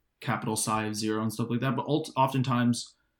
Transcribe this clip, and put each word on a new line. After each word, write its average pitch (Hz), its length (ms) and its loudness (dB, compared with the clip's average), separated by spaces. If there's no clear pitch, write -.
capital 110 360 -2
psi 110 300 0
of 104 100 -4
zero 107 280 0
and 110 100 0
stuff 120 160 -4
like 120 120 0
that. 131 140 0
But 123 120 -4
ult-, 156 280 0
oftentimes, 123 800 2